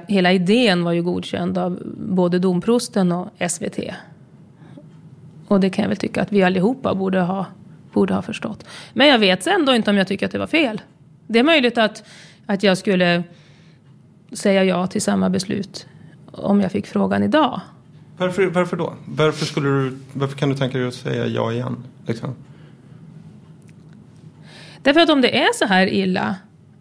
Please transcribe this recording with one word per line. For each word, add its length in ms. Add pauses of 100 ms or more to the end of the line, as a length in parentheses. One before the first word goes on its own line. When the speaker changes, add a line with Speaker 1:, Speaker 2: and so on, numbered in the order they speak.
Speaker 1:
hela 240
idén 520
var 80
ju 100
godkänd 560
av 240 (160)
både 400
domprosten 760
och 160 (100)
S 220
V 80
T. 260 (1500)
Och 120
det 100
kan 120
jag 60
väl 100
tycka 240
att 100
vi 100
allihopa 520
borde 260
ha, 260 (460)
borde 220
ha 80
förstått. 420 (280)
Men 160
jag 100
vet 280
ändå 280
inte 160
om 60
jag 100
tycker 200
att 60
det 60
var 80
fel. 340 (460)
Det 120
är 60
möjligt 340
att, 260 (420)
att 160
jag 160
skulle 440 (1120)
säga 320
ja 220
till 160
samma 280
beslut 560 (400)
om 340
jag 120
fick 140
frågan 360
idag. 380 (560)
Speaker 2:
Varför, 300
varför 300
då? 180 (100)
Varför 420
skulle 220
du, 300 (140)
varför 260
kan 100
du 60
tänka 240
dig 100
att 60
säga 320
ja 260
igen, 320 (220)
liksom? 280 (2500)
Speaker 1:
Därför 180
att 100
om 100
det 180
är 160
så 100
här 220
illa 500 (440)